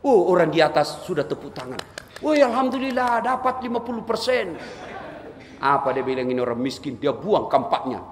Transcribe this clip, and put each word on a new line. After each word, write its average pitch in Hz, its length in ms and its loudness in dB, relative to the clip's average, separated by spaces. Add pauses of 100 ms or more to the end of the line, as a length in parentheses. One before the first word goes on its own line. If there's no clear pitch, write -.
Oh, 185 320 6
orang 170 160 4
di 151 80 0
atas 151 480 2
sudah 147 160 -2
tepuk - 320 -8
tangan. 127 240 -10 (420)
"Woi, 294 220 4
alhamdulillah, 247 800 2
dapat 254 400 0
lima 240 160 -2
puluh 233 240 -6
persen." 220 560 -2 (1000)
Apa 139 320 2
dia 127 160 -2
bilang, 127 240 -2
"Ini 127 80 0
orang 120 220 -2
miskin," 127 420 -6
dia 139 80 2
buang 156 400 0
kampaknya. 127 480 0 (140)